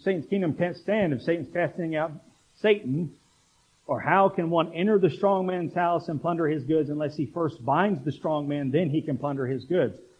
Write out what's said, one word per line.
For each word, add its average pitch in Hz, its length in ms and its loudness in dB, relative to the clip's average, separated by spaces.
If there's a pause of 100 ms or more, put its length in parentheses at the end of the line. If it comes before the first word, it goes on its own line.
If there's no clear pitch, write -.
Satan's 185 220 0
kingdom 180 280 0
can't 175 220 -2
stand 190 360 0
if 117 100 -2
Satan's 165 300 -2
casting 165 440 -2
out 156 160 -2 (480)
Satan? 175 560 0 (720)
Or 127 100 -2
how 185 300 4
can 175 200 -2
one 165 260 2
enter 202 220 4
the 180 140 4
strong 190 340 2
man's 180 300 -2
house 175 340 0
and 151 120 -4
plunder 165 260 0
his 147 160 0
goods 147 260 2
unless 147 280 -4
he 143 100 -2
first 160 360 -4
binds 151 420 2
the 147 80 -2
strong 151 340 -4
man, 143 240 -2
then 160 200 2
he 151 120 0
can 139 160 -4
plunder 139 260 -4
his 127 200 -4
goods?" 151 340 0 (220)